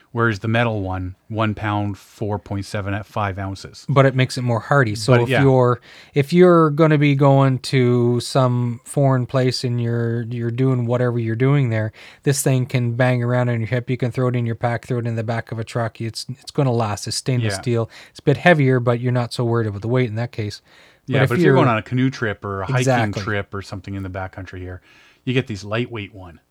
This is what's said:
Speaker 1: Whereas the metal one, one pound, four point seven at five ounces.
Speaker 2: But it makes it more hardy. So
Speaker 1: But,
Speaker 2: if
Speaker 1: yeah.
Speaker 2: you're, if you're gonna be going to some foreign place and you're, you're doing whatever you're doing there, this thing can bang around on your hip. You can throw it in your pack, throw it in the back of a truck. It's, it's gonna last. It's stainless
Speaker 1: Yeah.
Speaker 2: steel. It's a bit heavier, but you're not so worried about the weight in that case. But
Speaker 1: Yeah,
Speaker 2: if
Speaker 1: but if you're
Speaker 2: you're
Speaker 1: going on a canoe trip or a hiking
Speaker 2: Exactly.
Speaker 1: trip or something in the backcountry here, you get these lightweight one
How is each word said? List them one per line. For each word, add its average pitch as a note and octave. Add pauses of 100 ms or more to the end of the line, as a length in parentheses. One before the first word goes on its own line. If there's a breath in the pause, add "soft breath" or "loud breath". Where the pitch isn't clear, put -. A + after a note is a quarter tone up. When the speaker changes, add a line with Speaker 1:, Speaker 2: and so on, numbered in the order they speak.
(120 soft breath)
Speaker 1:
Whereas A2+
the A2+
metal A2+
one, F#2 (140)
one G#2+
pound, G#2
four G#2
point G2
seven G2+
at G#2
five G2+
ounces. -
Speaker 2:
But C3+
it C3+
makes C3
it -
more A#2+
hardy. B2
So A2
Speaker 1:
But, A#2+
Speaker 2:
if A#2+
Speaker 1:
yeah. C3
Speaker 2:
you're, B2+ (340 loud breath)
if C#3+
you're F3
gonna D3+
be C#3+
going C3+
to A#2+
some B2
foreign C3
place B2+
and A#2+
you're, A#2
you're A#2
doing B2
whatever A#2+
you're A2+
doing C3
there, A2 (320 loud breath)
this C#3+
thing C3
can A#2+
bang B2
around B2
on A#2
your A2+
hip. B2
You B2+
can B2
throw B2+
it B2
in A#2+
your A2+
pack, A#2
throw B2+
it A#2
in A#2
the A2
back A2+
of A2+
a A2
truck. A#2
It's, A2+
it's -
gonna C3+
last. G#2
It's -
stainless A#2
Speaker 1:
Yeah. F#2+
Speaker 2:
steel. A#2 (200 loud breath)
It's -
a -
bit C#3
heavier, C#3
but A#2+
you're B2
not A#2+
so B2
worried A#2
about G2+
the A2+
weight B2+
in G#2+
that A#2
case. G#2 (440 soft breath)
But C3
Speaker 1:
Yeah, A#2
Speaker 2:
if -
Speaker 1:
but -
if F3+
you're C#3
Speaker 2:
you're -
Speaker 1:
going -
on A2+
a G#2
canoe B2+
trip A2
or G2
a F#2+
hiking C3
Speaker 2:
Exactly. A#2
Speaker 1:
trip G2+
or G2
something G2
in G2
the F#2+
backcountry F#2+
here, F2+ (420 soft breath)
you B2+
get C3
these G2
lightweight A2
one F2 (100)